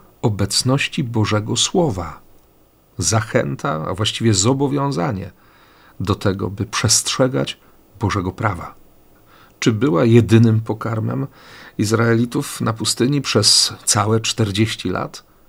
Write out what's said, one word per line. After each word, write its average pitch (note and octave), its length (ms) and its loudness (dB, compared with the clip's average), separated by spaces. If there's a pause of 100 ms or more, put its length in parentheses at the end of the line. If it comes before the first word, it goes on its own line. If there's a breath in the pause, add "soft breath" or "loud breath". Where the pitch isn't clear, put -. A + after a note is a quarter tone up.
(220 loud breath)
obecności B2 840 0
Bożego A2 520 -2
Słowa. F#2+ 680 -2 (760)
Zachęta, A#2 920 -2
a F#2 40 -4
właściwie A2 400 0
zobowiązanie C3+ 1000 -2 (680 soft breath)
do G2+ 160 0
tego, G2 340 -2
by G2+ 160 -6
przestrzegać - 920 0 (400 soft breath)
Bożego F#2 320 -2
prawa. F#2 540 -6 (760 soft breath)
Czy B2 120 2
była C#3 340 2
jedynym A2+ 560 6
pokarmem A2+ 680 -6 (500 loud breath)
Izraelitów A#2 840 0
na A2+ 120 -2
pustyni B2 480 0
przez - 520 2 (120)
całe A2 340 2
czterdzieści G#2+ 680 -2
lat? - 340 -6 (240 soft breath)